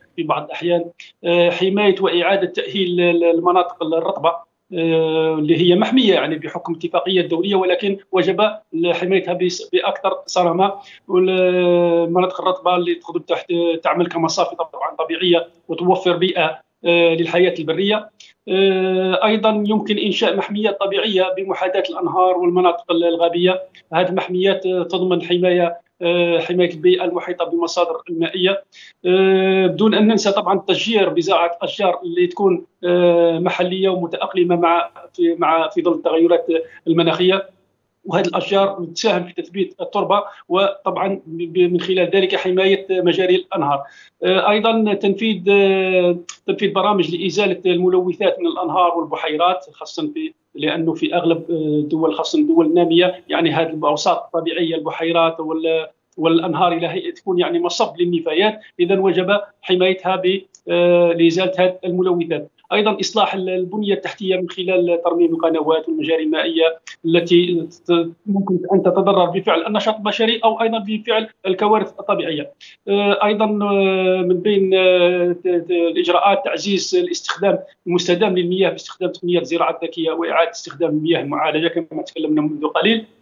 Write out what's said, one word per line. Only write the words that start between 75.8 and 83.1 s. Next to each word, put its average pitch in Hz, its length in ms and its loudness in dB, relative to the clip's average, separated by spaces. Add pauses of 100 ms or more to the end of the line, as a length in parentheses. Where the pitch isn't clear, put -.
تعزيز 185 500 -2
الاستخدام 180 640 -2 (280)
المستدام 180 500 0
للمياه 180 320 0
باستخدام - 420 -8
تقنيات 175 300 -2
الزراعة 160 400 -2
الذكية 160 300 -4
وإعادة 165 400 0
استخدام 165 380 -6
المياه 156 320 0
المعالجة 147 460 -2
كما 160 340 -6
تكلمنا 156 400 -2
منذ 151 260 -4
قليل. 220 380 0 (160)